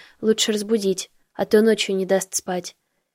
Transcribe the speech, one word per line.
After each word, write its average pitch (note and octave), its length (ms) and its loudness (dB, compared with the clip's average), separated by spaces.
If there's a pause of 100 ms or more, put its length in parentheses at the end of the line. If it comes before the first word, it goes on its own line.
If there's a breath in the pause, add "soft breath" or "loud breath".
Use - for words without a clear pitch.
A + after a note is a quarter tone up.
(200 loud breath)
лучше A3 320 0
разбудить, G3+ 580 -2 (240)
а - 120 -4
то G#3+ 160 4
ночью G#3+ 340 2
не F#3+ 100 -2
даст F#3 300 -2
спать. F3+ 400 -8 (400)